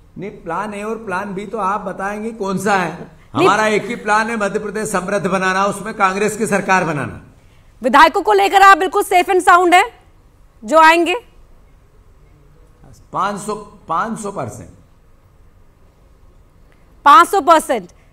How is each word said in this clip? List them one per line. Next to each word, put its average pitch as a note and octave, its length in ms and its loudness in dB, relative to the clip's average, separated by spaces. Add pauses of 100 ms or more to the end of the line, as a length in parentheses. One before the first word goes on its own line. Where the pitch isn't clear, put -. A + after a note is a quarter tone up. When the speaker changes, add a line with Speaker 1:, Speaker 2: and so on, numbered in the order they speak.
(180)
Speaker 1:
नहीं, F#3+ 140 -12
प्लान G3+ 420 -10
ए G3+ 100 -12
और A3 120 -8
प्लान G3+ 380 -8
बी G3+ 120 -10
तो G#3 120 -12
आप G3+ 240 -4
बताएंगे G3+ 500 -10
कौन G3 260 -6
सा G3+ 180 0
है। F3 160 -2
Speaker 2:
नहीं। - 560 -4
Speaker 1:
हमारा G#3+ 200 2
एक G#3 180 -2
ही A#3 100 -8
प्लान G#3+ 340 -2
है, A#3 80 -6
मध्य G3+ 220 -4
प्रदेश G#3+ 300 -8
समृद्ध G3 380 -4
बनाना, F#3 380 0
उसमें G3 280 -6
कांग्रेस G3+ 440 -2
की A3 100 -4
सरकार F#3 360 0
बनाना। C3 380 -6 (600)
Speaker 2:
विधायकों C#4+ 380 4
को G#4+ 120 0
लेकर G4 280 2
आप G4 160 8
बिल्कुल F#4+ 260 -2
सेफ F4+ 260 0
एंड F#4 120 2
साउंड F4+ 340 4
है F#4 80 6 (840)
जो B3+ 120 0
आएंगे? E4 380 4 (2000)
Speaker 1:
पाँच F#3 280 -4
सौ, G#3 140 -8 (320)
पाँच F#3+ 320 -4
सौ G3+ 120 -10
परसेंट। A#2+ 380 -12 (2250)
Speaker 2:
पाँच D#4 220 8
सौ G4 140 0
परसेंट। C#4 480 2 (240)